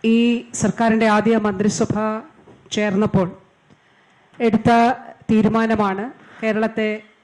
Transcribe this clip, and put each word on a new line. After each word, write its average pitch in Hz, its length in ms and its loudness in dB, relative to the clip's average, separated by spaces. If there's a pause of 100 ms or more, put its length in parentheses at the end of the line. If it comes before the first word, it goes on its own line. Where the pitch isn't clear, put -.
ഈ 226 120 4 (440)
സർക്കാരിൻ്റെ 226 540 0
ആദ്യ 220 300 2
മന്ത്രിസഭ 208 480 -2 (800)
ചേർന്നപ്പോൾ 208 520 0 (1160)
എടുത്ത 226 240 2 (600)
തീരുമാനമാണ് 214 720 0 (360)
കേരളത്തെ 220 480 -2 (360)